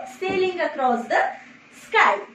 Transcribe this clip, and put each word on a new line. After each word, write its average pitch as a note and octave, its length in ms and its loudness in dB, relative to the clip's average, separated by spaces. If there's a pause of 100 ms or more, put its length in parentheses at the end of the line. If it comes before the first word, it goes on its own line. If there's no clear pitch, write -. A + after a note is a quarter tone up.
(200)
sailing F#4 400 0
across B3+ 480 0
the - 120 2 (520)
sky, - 480 2 (140)